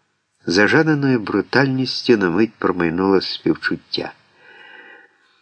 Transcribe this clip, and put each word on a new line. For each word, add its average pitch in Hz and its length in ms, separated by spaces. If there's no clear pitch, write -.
За 95 220
Жаниною 139 520
брутальністю 123 960
на 95 140
мить 85 280
промайнуло 90 640
співчуття. - 920